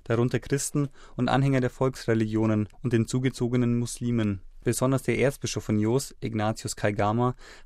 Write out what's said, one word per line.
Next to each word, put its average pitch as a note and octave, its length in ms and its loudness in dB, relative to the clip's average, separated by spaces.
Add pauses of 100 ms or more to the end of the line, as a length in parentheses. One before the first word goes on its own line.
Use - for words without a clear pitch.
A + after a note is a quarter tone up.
darunter A#2+ 380 2
Christen C#3+ 480 -2 (260)
und B2 140 0
Anhänger C3+ 320 4
der B2 100 0
Volksreligionen, A2 1000 0 (140)
und A#2+ 120 -2
den A2+ 120 4
zugezogenen B2 720 0
Muslimen. A#2 640 -2 (220)
Besonders C3 400 0
der A#2 160 0
Erzbischof A#2 460 -2
von G#2+ 140 2
Jos, A2+ 420 0
Ignatius A2 560 -4
Kaigama, G#2+ 600 0 (300)